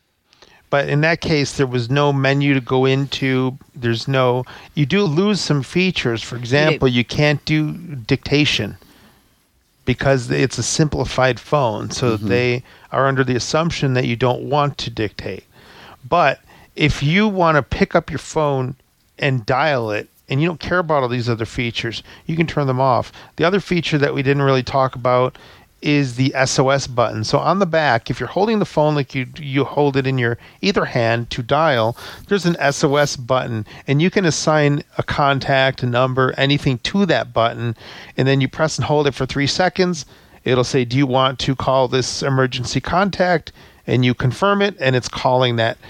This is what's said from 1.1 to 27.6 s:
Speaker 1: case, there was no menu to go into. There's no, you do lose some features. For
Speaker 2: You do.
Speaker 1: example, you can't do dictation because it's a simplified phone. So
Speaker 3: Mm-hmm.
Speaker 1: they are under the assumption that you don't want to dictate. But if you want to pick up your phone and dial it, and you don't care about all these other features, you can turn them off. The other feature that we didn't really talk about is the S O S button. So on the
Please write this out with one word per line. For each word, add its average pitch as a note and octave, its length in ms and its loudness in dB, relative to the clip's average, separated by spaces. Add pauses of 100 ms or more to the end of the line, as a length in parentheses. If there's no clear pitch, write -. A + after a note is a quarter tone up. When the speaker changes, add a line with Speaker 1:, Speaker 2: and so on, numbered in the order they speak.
Speaker 1:
case, D3 340 0
there C#3 120 2
was A#2+ 220 -2
no C#3+ 220 2
menu C#3 420 2
to C3+ 80 0
go C3 240 2
into. C3+ 720 0 (160)
There's A#2 340 -4
no, B2+ 360 2 (320)
you D3+ 100 2
do F#3 180 2
lose F#3+ 360 2
some C#3+ 240 0
features. C3 580 -2
For - 140 -10
Speaker 2:
You A#2 40 -8
do. A#2+ 40 -10
Speaker 1:
example, C#3 460 2
you A#2+ 160 2
can't D3 400 0
do D#3 260 0
dictation C#3+ 1040 -2 (1120)
because B2+ 440 0
it's C#3+ 280 0
a A#2+ 60 -2
simplified C3 760 0
phone. A#2 520 -2
So A#2 260 0
Speaker 3:
Mm-hmm. G#2 100 -6
Speaker 1:
they B2 360 0 (280)
are C3+ 160 2
under C3+ 160 2
the B2+ 120 0
assumption D3+ 580 -2
that B2+ 140 0
you A#2+ 100 -2
don't B2 320 0
want C#3+ 300 0
to - 100 -8
dictate. G#2 560 -8 (640)
But D#3 340 2 (340)
if - 260 0
you F#3 260 2
want F3 280 2
to C#3 80 2
pick - 320 -2
up E3+ 140 -2
your D3+ 100 -6
phone C3+ 560 -2 (440)
and C3 260 -2
dial C3 460 0
it, G#2 180 -4 (200)
and C#3+ 120 0
you E3 80 2
don't D#3+ 100 -8
care F3+ 200 -2
about D#3 240 0
all B2 60 0
these A#2+ 200 -2
other A2+ 160 -2
features, A#2 580 -6 (220)
you D#3+ 100 -4
can E3 120 0
turn C#3+ 200 -2
them C3 140 0
off. B2 320 0 (240)
The D#3+ 80 2
other F#3 160 2
feature D#3+ 360 -2
that C#3 160 2
we C#3 80 -4
didn't C#3 220 2
really C3+ 200 2
talk C3 320 -2
about B2+ 420 0 (440)
is C#3+ 340 0
the C3 200 0
S C3 240 0
O C3 100 4
S C3+ 180 0
button. A2+ 360 -2
So C#3+ 140 0
on D3+ 220 0
the G3+ 60 2